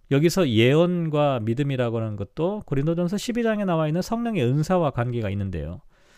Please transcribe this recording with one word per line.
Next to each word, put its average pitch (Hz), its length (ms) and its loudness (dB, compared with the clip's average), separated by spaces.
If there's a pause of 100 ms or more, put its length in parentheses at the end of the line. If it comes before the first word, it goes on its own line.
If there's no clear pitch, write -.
(120)
여기서 160 360 4
예언과 147 920 4
믿음이라고 120 580 -2
하는 110 160 -4
것도 170 500 -6
고린도전서 165 520 0
십이 233 260 -4
장에 214 220 0
나와 160 240 0
있는 170 140 0
성령의 226 420 -2
은사와 151 460 2
관계가 120 400 -4
있는데요. 90 500 -6 (360)